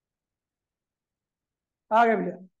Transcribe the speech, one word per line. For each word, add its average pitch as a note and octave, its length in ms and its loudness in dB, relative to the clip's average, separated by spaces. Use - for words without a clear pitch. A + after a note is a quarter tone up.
आ A3+ 140 4
गया A3+ 100 2
भैया? F3+ 200 -6